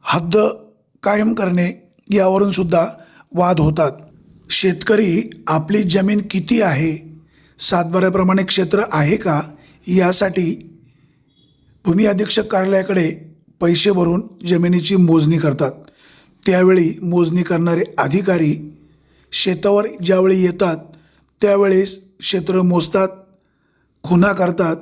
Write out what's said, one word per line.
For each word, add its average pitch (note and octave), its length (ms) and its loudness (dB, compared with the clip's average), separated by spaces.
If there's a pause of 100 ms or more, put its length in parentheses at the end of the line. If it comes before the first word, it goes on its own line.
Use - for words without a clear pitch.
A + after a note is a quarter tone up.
हद्द E3+ 320 -2 (640)
कायम G#3 300 0
करणे F3+ 360 0 (380)
यावरून G3 440 2
सुद्धा F3 340 0 (500)
वाद F3+ 240 2
होतात. D#3 320 0 (580)
शेतकरी G3 1000 0
आपली D#3+ 360 0
जमीन F#3+ 380 0 (100)
किती F#3+ 300 0
आहे, D#3+ 300 0 (680)
सातबाऱ्याप्रमाणे F#3 840 0
क्षेत्र F3+ 480 0
आहे D#3 260 0
का, D#3+ 220 -2 (480)
यासाठी F#3 640 0 (1300)
भूमी F#3 200 2
अधीक्षक G#3 420 0
कार्यालयाकडे F#3+ 600 0 (520)
पैसे F3 300 2
भरून F3+ 300 0 (260)
जमिनीची F3 480 0
मोजणी E3 420 4
करतात. D3 340 -2 (760)
त्यावेळी F#3 420 4 (160)
मोजणी F3 400 0
करणारे E3+ 400 0 (140)
अधिकारी D#3+ 560 0 (800)
शेतावर G3+ 520 0 (200)
ज्यावेळी F#3 380 2
येतात F3 340 0 (640)
त्यावेळेस G3 580 2 (200)
क्षेत्र F#3 420 -2
मोजतात, F3 460 0 (960)
खुणा F3+ 300 2
करतात F3 480 -2